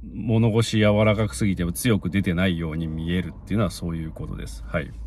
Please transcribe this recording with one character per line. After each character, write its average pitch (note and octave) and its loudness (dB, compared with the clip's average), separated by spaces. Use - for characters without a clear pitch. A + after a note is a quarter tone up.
物 A2 2
腰 A2+ 2
柔 G#2 6
ら G#2+ 4
か G#2+ 0
く - -6
す A2+ 0
ぎ F#2+ 2
て F2 -2
強 A2 2
く F2 -4
出 F#2+ 2
て F2+ 0
な F2+ 2
い F2 0
よ E2 -4
う D#2 -4
に E2 -4
見 E2 -4
え F2+ 2
る D#2+ -6
っ - -16
て - -4
い - 0
う - 2
の A2 2
は F2 -2
そ - -6
う E2 -4
い D#2+ -4
う D#2 -8
こ - -10
と - -8
で - -10
す。 - -12
は - -2
い。 - -8